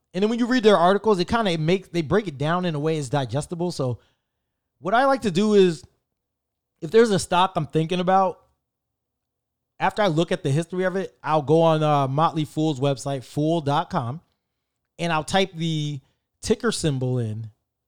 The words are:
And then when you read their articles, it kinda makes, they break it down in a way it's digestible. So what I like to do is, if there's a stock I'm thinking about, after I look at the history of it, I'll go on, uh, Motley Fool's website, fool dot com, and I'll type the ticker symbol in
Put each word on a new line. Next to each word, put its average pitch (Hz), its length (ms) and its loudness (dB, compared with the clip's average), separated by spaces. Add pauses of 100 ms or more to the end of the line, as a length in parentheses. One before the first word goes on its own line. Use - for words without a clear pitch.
(120)
And 185 100 -2
then 214 60 2
when 233 120 -2
you 247 60 0
read 240 180 0
their 208 120 6
articles, 196 440 2
it 180 80 -2
kinda 202 280 0
makes, 170 320 0
they 170 140 -4
break 185 240 0
it 147 100 -10
down 165 280 -2
in 170 100 -2
a 143 60 -4
way 160 180 -2
it's 139 100 -6
digestible. 147 640 -4
So 127 300 -4 (800)
what 185 120 -4
I 254 140 4
like 269 160 0
to 214 80 0
do 208 240 2
is, 185 300 4 (960)
if 160 100 -10
there's 226 200 6
a 190 80 2
stock 185 360 2
I'm 165 120 -2
thinking 160 340 -2
about, 185 400 2 (1400)
after 190 240 0
I 202 60 4
look 165 240 0
at 180 100 -6
the 143 80 -2
history 170 320 -2
of 185 140 -2
it, 185 260 -6
I'll 151 200 0
go 156 200 4
on, 160 200 4
uh, 143 260 2
Motley 156 360 0
Fool's 156 360 -2
website, 139 420 -4
fool 156 380 -2
dot 147 280 -2
com, 143 320 -6 (800)
and 170 140 -4
I'll 156 120 -2
type 190 300 -2
the 151 460 -4 (420)
ticker 220 300 -2
symbol 127 460 -2
in 110 320 -6 (380)